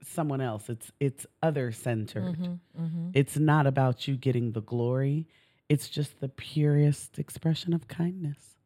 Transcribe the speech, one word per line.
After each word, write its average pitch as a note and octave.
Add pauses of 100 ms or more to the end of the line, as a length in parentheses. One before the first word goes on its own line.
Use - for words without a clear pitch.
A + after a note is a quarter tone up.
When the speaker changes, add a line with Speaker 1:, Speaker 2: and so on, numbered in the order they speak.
Speaker 1:
someone C#3+
else. A2
It's, A2+
it's - (160)
other-centered. A#2+
Speaker 2:
Mm-hmm, F3
mm-hmm. E3
Speaker 1:
It's C#3
not D3+
about C3
you C3+
getting A#2+
the A2
glory. C3 (420)
It's D3
just -
the C#3+
purest D3
expression D#3+
of E3
kindness. E3+ (100)